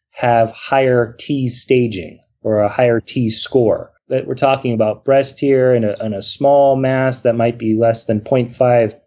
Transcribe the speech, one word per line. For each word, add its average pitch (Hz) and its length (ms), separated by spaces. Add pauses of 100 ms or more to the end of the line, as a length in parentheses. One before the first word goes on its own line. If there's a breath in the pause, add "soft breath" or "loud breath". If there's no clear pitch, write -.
(100)
have 117 400
higher 123 640
T 139 320
staging 104 680 (240)
or 107 200
a 104 60
higher 120 300
T 117 320
score. - 640 (160)
That 131 180
we're 135 80
talking 135 400
about 107 320
breast 135 340
here 131 320
and 117 100
a, 104 160
and 110 160
a 98 60
small 139 560
mass 131 460
that 117 140
might 117 220
be 110 160
less 117 300
than 107 160
point 123 320
five 120 420 (120)